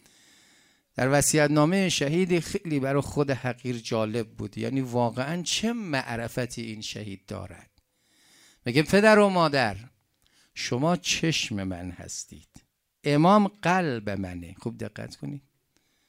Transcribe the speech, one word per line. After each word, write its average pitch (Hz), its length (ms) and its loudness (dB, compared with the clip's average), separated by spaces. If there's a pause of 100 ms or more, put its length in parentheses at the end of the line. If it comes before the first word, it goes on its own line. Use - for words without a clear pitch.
(960)
در 127 160 0
وصیت‌نامهٔ 151 800 4
شهیدی 170 500 0
خیلی 160 400 -4
برای 135 220 0
خود 139 300 -2
حقیر 123 460 -4
جالب 110 520 -2
بود، - 280 -12
یعنی 120 240 -2
واقعاً 123 600 -2
چه 226 320 -2
معرفتی 123 880 -6
این 110 200 -10
شهید 104 440 -12
دارد. 95 420 -14 (1000)
میگه: 127 180 2
«پدر 208 360 8
و 202 100 8
مادر، 143 480 2 (760)
شما 151 420 0
چشم - 680 -2
من 90 280 -8
هستید، - 560 -16 (560)
امام 175 440 6
قلب 160 640 -2
منه.» 90 500 -8
خوب 117 180 -8
دقت 110 380 -12
کنید. 143 260 -12 (680)